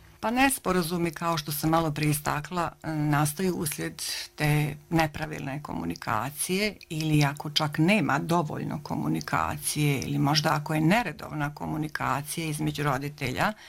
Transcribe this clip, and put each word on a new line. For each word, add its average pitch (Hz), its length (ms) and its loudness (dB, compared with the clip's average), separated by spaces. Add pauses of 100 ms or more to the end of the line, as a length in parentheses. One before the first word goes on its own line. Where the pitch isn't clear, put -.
(200)
Pa 220 100 -2
nesporazumi, 180 800 2
kao 165 280 -2
što 156 140 -4
sam 160 180 0
malo 165 200 4
prije 151 200 2
istakla, 147 640 -2 (100)
nastaju 151 760 2
uslijed 160 460 -6 (340)
te 151 400 2 (140)
nepravilne 151 720 0
komunikacije 170 1120 -2 (120)
ili 156 360 4
ako 147 260 -2
čak 151 280 -2
nema 160 400 4
dovoljno 165 640 -2
komunikacije 147 1160 -2
ili 143 180 -2
možda 147 360 2
ako 151 200 -2
je 156 60 0
neredovna 151 720 0
komunikacija 156 920 -4
između 151 360 -2
roditelja 143 680 -2 (160)